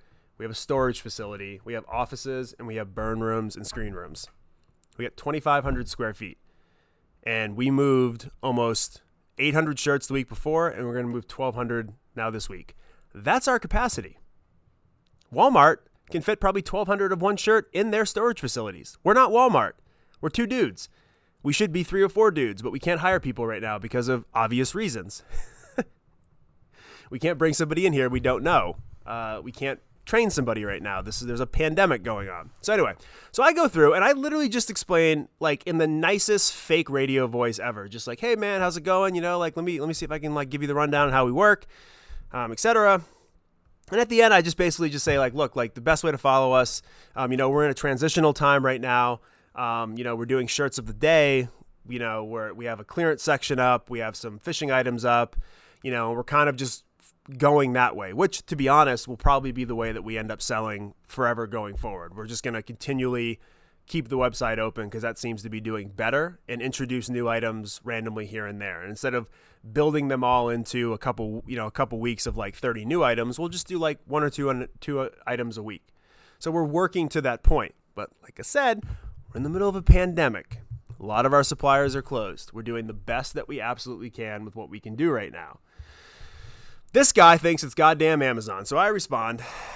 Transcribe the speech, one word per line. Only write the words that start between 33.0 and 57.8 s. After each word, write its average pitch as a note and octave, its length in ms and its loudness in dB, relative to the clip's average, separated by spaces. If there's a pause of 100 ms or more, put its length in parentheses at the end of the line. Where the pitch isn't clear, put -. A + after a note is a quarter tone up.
so B3 100 0
I E4 100 8
go D#4 160 4
through D#3 260 6
and F#3 100 4
I C#4 80 6
literally D4 360 -2
just A3+ 220 -2
explain, E3 580 2 (120)
like, D3+ 260 -2
in E3+ 120 0
the D#3+ 80 4
nicest F#3+ 680 2
fake E3 360 0
radio C3+ 360 2
voice A#2 320 -2
ever, G#2 300 -8
just A2+ 180 -14
like, A#2+ 140 -10
"Hey A#3 160 0
man, G3+ 240 0
how's F3+ 160 0
it D#3+ 60 -8
going? F#3 320 2
You F3 60 -2
know, F3 180 0
like, E3 180 -2
let E3 80 -4
me, E3+ 160 -4
let D3+ 60 -4
me D#3+ 80 -2
see E3+ 100 -8
if D3+ 80 -8
I D#3 60 -4
can, D3+ 160 -6
like, C#3 160 -4
give C#3+ 120 -6
you C#3+ 60 -2
the C#3+ 60 -2
rundown D3 340 2
on C3 40 0
how C3 120 6
we B2 80 2
work, G3+ 340 4 (640)
um, A#2 200 -6
et - 80 -8
cetera" G#3 420 4 (880)
And G#3+ 100 2
at A#3 100 2
the A#3 100 6
end, A3 140 10
I F3+ 80 8
just E3 160 -2
basically E3+ 320 0
just C#3+ 140 -4
say, C#3+ 140 4
like, B2+ 160 2
"Look, C#3+ 220 -2
like, A#2 180 -2
the B2+ 60 -14
best D3+ 240 2
way D#3+ 60 2
to C#3 80 -2
follow C3+ 340 4
us, B2+ 300 4 (340)
um, B2+ 140 -2
you C3 80 0
know, C3+ 100 2
we're D3 160 4
in D3 60 2
a C3 40 -2
transitional D3 600 2
time C#3+ 300 4
right C3 160 0
now. B2 400 2 (340)
Um, A#2 420 -4
you A#2+ 80 -8
know, A#2+ 100 -4
we're A#2 120 -6
doing B2+ 200 0
shirts C#3 320 -2
of A2+ 80 -8
the A2 60 -8
day. C#3 560 4 (400)
You B2 100 -8
know, A2 260 -6
we're, A2 280 -8
we A#2 140 -12
have A2 140 -6
a G#2 40 -18
clearance D#3+ 380 0
section C#3+ 360 0
up. B2+ 300 2
We A#2+ 120 -8
have A2 140 -6
some G#2+ 240 -12
fishing D#3 320 -6
items B2 360 0
up. A#2+ 300 2 (460)
You C3 80 -6
know, A#2 220 -2
we're A#2+ 100 -4
kind D3 280 4
of C3 60 -2
just B2+ 280 -6 (520)
going C#3+ 380 4
that B2 220 4